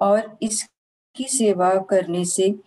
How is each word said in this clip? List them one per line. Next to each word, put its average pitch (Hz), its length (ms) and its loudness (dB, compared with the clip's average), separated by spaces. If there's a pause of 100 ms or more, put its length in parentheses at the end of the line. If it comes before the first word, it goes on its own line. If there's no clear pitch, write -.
और 214 400 0
इसकी - 840 -10
सेवा 190 560 2
करने 180 460 -2
से 190 420 0